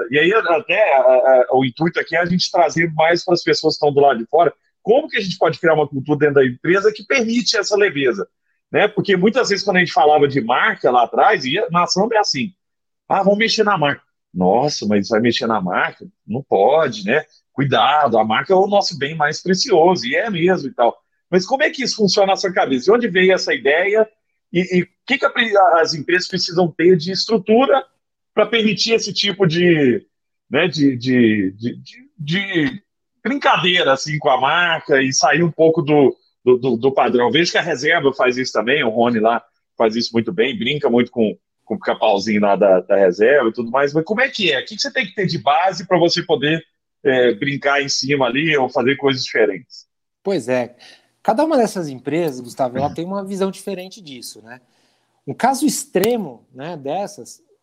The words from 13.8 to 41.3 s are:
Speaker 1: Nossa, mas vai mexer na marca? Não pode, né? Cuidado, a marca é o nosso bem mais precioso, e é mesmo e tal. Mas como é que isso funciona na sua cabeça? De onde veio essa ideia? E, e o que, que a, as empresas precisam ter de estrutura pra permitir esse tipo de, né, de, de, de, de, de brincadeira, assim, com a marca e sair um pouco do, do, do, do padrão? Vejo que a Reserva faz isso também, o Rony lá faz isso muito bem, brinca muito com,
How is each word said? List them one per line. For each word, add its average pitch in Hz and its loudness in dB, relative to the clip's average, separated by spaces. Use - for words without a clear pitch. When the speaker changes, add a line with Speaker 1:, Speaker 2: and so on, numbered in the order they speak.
Speaker 1:
Nossa, 110 0
mas 104 0
vai 110 0
mexer 120 0
na 110 -2
marca? 107 -4
Não 117 -8
pode, 117 0
né? 120 0
Cuidado, 131 0
a 110 4
marca 120 -2
é 190 4
o 190 4
nosso 202 -2
bem 139 -6
mais 151 -4
precioso, 180 2
e 131 -4
é 208 -4
mesmo 170 -2
e - -16
tal. 120 0
Mas 185 0
como 269 -2
é 320 0
que 269 -8
isso 202 -4
funciona 196 2
na 190 0
sua 185 -4
cabeça? 135 -2
De 185 4
onde 240 4
veio 185 2
essa 170 -2
ideia? 185 0
E, 180 0
e 175 2
o - -4
que, 262 -2
que - -6
a, 190 2
as 160 0
empresas 170 -2
precisam 180 -2
ter 175 4
de 165 -4
estrutura 220 0
pra 214 2
permitir 220 -2
esse 214 -2
tipo 196 -2
de, 156 2
né, 160 0
de, 139 0
de, 117 2
de, 117 -8
de, - -20
de 170 -4
brincadeira, 180 0
assim, 151 -4
com 147 0
a 127 2
marca 156 0
e 135 -2
sair 147 2
um 170 0
pouco 160 2
do, 143 4
do, 127 6
do, 123 -2
do 131 0
padrão? 120 2
Vejo 170 0
que 208 -2
a 170 -2
Reserva 151 0
faz 127 0
isso 127 -6
também, 127 0
o 113 -2
Rony 117 0
lá 113 0
faz 113 0
isso 117 -4
muito 113 -2
bem, 123 -2
brinca 143 -2
muito 123 0
com, 107 -2